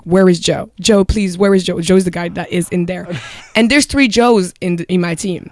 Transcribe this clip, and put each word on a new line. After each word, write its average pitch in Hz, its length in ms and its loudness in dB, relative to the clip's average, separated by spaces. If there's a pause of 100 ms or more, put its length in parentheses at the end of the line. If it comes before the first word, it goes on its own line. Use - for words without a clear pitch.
Where 185 260 4
is 180 100 4
Joe? - 400 -4
Joe, 202 240 2
please, 190 340 -2
where 196 160 2
is 190 100 2
Joe? 180 180 -4
Joe's 185 240 2
the 180 60 -4
guy 175 180 -6
that 175 220 -10
is 175 180 -4
in 180 160 -2
there. 180 220 -8 (480)
And 220 140 2
there's 277 160 4
three 277 220 2
Joes 220 540 2
in 180 160 -2
the, 170 140 -8
in 185 100 2
my 175 140 -2
team. 180 360 -8